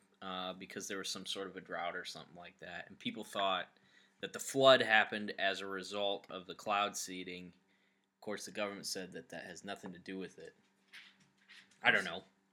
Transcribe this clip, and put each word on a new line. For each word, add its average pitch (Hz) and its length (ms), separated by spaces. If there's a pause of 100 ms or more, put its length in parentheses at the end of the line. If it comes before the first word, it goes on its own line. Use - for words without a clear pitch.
(240)
uh, 92 300
because 95 340
there 101 100
was 92 120
some 92 180
sort 98 200
of 92 80
a 92 60
drought 87 340
or 87 100
something 80 300
like 87 260
that, 87 260
and 90 100
people 113 260
thought 95 440 (540)
that - 120
the 98 60
flood 135 420
happened 107 560
as 95 240
a 98 60
result 98 640
of 92 160
the 87 80
cloud 101 420
seeding. 90 540 (640)
Of - 40
course, 104 240
the 95 60
government 101 360
said 92 260
that 82 160
that - 160
has 90 180
nothing 98 300
to 87 60
do 95 180
with 90 220
it. 82 160 (1300)
I 120 80
don't 98 140
know. 87 180 (300)